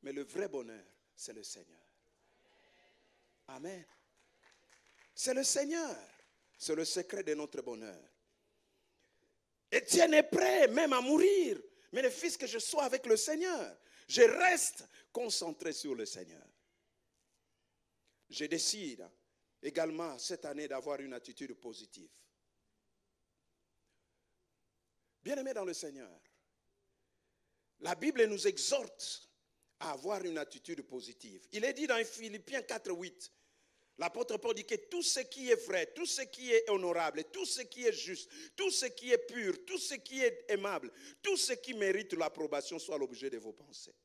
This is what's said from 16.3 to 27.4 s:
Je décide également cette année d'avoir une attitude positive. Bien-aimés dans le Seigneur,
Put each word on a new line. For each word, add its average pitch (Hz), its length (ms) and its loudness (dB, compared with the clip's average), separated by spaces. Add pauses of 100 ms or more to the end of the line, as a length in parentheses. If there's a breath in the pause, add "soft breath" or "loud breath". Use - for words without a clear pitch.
Je 151 160 -6
décide 147 640 -4 (520)
également 156 560 -4
cette 165 280 -8
année 147 240 -8
d'avoir 139 320 -6
une 135 120 -12
attitude 123 420 -12
positive. 107 540 -18 (3000)
Bien-aimés 262 320 -4
dans 208 120 -4
le 180 80 -4
Seigneur, 131 460 -12 (1600)